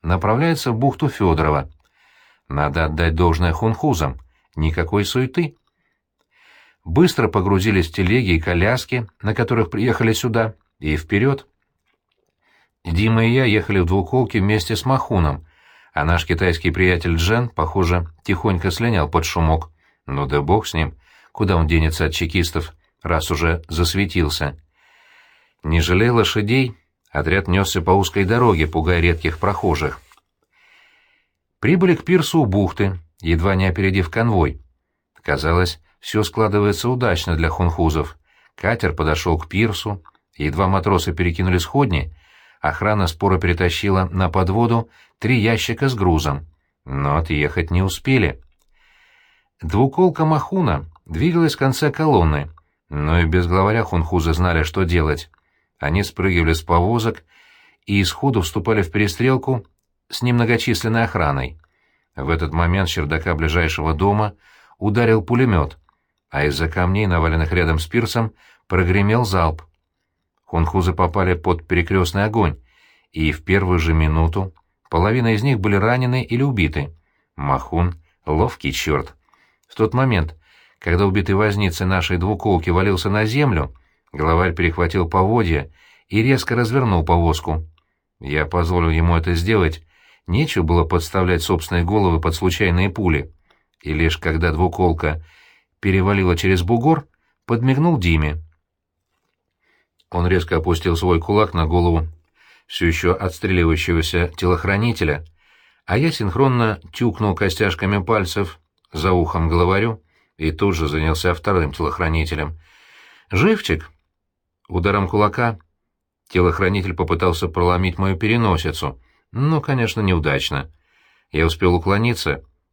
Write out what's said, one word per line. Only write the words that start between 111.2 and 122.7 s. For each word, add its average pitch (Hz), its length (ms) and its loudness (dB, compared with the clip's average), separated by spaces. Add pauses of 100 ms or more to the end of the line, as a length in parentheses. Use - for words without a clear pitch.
вторым 82 380 -2
телохранителем. 80 840 -4 (720)
«Живчик?» 110 600 0 (800)
Ударом 92 400 0
кулака 107 500 0 (720)
телохранитель 92 640 0
попытался 87 540 -2
проломить 90 500 0
мою 95 180 0
переносицу, 85 840 -2 (320)
но, 147 280 0
конечно, 120 400 -2
неудачно. 76 680 -2 (640)
Я 80 140 2
успел 87 280 2
уклониться 95 680 -2 (280)